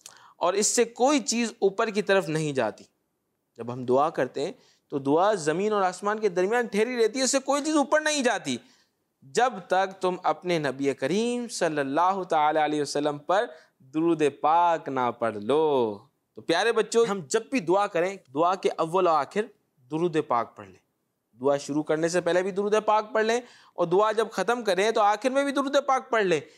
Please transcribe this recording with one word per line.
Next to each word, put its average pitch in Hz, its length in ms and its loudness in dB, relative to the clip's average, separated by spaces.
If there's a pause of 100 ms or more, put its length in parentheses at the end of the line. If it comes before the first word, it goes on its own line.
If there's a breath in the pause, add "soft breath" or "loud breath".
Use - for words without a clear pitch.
(360 loud breath)
اور 170 180 0
اس 202 140 0
سے - 160 0
کوئی 247 360 0
چیز 226 400 -2
اوپر 202 280 0
کی 208 140 -2
طرف 190 280 2
نہیں 156 240 -2
جاتی۔ 113 300 -2 (760)
جب 117 160 -10
ہم 127 120 -10
دعا 135 240 2
کرتے 139 360 -4
ہیں 180 60 -6 (380 soft breath)
تو 143 100 -6
دعا 160 340 2
زمین 180 400 -2
اور 202 80 0
آسمان 202 380 -2
کے 214 100 0
درمیان 196 360 0
ٹھہری 226 380 0
رہتی 220 160 0
ہے، 262 40 0
اس 247 80 0
سے 269 80 0
کوئی 277 240 0
چیز 311 120 0
اوپر 302 260 2
نہیں 302 220 0
جاتی، 170 340 -2 (640 soft breath)
جب 214 320 0 (140)
تک 190 340 0
تم 180 220 0
اپنے 165 360 0
نبی 139 340 -2
کریم 233 540 -2
صلی 160 320 -2
اللہ 170 500 0
تعالی 156 360 2
علیہ 151 160 0
وسلم 147 360 -2
پر 185 280 0 (340 loud breath)
درود 156 420 -2 (200)
پاک 165 480 2
نہ 127 300 0
پڑھ 110 180 -2
لو۔ 123 600 2 (380)
تو 113 60 -18
پیارے 190 300 0
بچوں، 220 340 2
ہم 196 140 -2 (100)
جب 220 120 -2 (100)
بھی 269 80 -2
دعا 190 280 2
کریں، 185 300 -2 (160)
دعا 170 220 2
کے 190 220 -2
اول 175 300 0
و 165 40 4
آخر 156 300 0 (500)
درود 160 260 -2 (100)
پاک 117 280 -2
پڑھ 104 120 -18
لیں۔ 92 140 -20 (600)
دعا 143 160 2
شروع 147 260 -4
کرنے 160 260 0
سے 175 120 0
پہلے 175 220 0
بھی 196 80 -4
درود 202 240 -2 (100)
پاک 214 280 0
پڑھ 220 120 0
لیں، 233 160 0 (320 loud breath)
اور 175 140 -2
دعا 202 240 4
جب 220 200 0
ختم 226 320 -2
کریں 202 280 2
تو 220 100 0
آخر 208 280 2
میں 269 140 2
بھی 277 80 -2
درود 277 240 -2 (120)
پاک 262 220 0
پڑھ 220 140 2
لیں۔ 170 160 2 (180 loud breath)